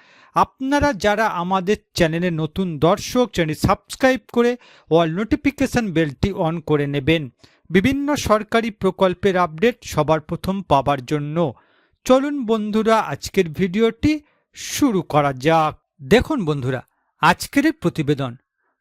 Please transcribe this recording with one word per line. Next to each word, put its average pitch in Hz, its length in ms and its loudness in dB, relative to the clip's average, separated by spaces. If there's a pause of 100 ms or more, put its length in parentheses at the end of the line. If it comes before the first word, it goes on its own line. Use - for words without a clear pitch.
(360)
আপনারা 277 520 0 (160)
যারা 208 220 2 (160)
আমাদের 190 360 0 (160)
চ্যানেলে 170 360 0 (120)
নতুন 190 240 -4 (120)
দর্শক, 202 540 2
চ্যানেল 156 340 -2
সাবস্ক্রাইব 254 540 0 (120)
করে 240 200 2 (380)
all 165 180 4 (100)
নোটিফিকেশন 247 760 -2
বেলটি 156 360 0 (180)
on 156 80 -2 (140)
করে 143 180 2
নেবেন 143 380 0 (460)
বিভিন্ন 269 460 2
সরকারি 214 520 0 (140)
প্রকল্পের 190 520 0 (100)
আপডেট 170 320 0 (160)
সবার 151 360 0
প্রথম 185 280 -6 (120)
পাবার 139 380 2
জন্য। 147 300 -4 (680)
চলুন 269 300 2 (100)
বন্ধুরা, 220 500 0 (160)
আজকের 180 340 -4 (120)
ভিডিওটি 226 540 0 (440)
শুরু 233 440 0 (120)
করা 143 180 2 (160)
যাক। 160 280 2 (380)
দেখুন 247 260 2 (100)
বন্ধুরা, 131 320 -4 (420)
আজকের 180 440 2
এই 320 160 2
প্রতিবেদন, 139 500 -2 (480)